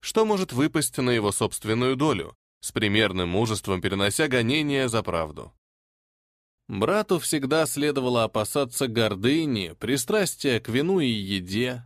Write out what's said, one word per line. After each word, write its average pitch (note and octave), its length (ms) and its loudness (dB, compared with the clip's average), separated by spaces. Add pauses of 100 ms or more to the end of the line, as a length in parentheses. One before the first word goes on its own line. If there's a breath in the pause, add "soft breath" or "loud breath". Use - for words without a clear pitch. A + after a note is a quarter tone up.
что - 240 2
может F#3+ 300 0
выпасть D3+ 420 0
на B2+ 140 0
его G#2+ 200 2
собственную A#2 640 0
долю, C3 380 0 (260)
с - 120 -10
примерным G2+ 560 2
мужеством G2 540 0
перенося G2 460 0
гонения C3 600 0
за A2 140 0
правду. D#2+ 500 -6 (1160)
Брату E3+ 500 0
всегда D3+ 480 0
следовало C3 580 0
опасаться B2+ 600 -2
гордыни, A2 920 0
пристрастия C#3 840 0
к - 80 -12
вину E3 320 2
и C3+ 80 2
еде, G#2 760 -2